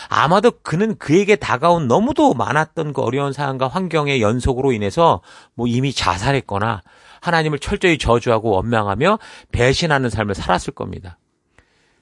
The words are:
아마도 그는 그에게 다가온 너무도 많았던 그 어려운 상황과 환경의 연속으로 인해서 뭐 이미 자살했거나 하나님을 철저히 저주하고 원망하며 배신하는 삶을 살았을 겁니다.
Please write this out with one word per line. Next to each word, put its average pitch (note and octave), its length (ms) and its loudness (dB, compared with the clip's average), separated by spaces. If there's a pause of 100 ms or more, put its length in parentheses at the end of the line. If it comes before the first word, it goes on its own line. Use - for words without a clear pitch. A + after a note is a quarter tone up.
아마도 F#3 420 4
그는 G3 460 -2
그에게 G3 400 2
다가온 D3+ 520 0
너무도 B3+ 460 2
많았던 C#3+ 580 -2
그 C3+ 80 -4
어려운 C3+ 320 -2
상황과 C3+ 360 -4
환경의 D3+ 520 -2
연속으로 B2 520 0
인해서 G#2+ 500 2 (320)
뭐 A#2 120 -4
이미 B2 260 -2
자살했거나 G2+ 920 -2 (380)
하나님을 D#3+ 380 -2
철저히 F#3 380 0
저주하고 A#2 540 0
원망하며 G#2+ 680 0 (340)
배신하는 C3 580 2
삶을 G#2 240 -2
살았을 - 400 -4
겁니다. F2+ 440 -12 (840)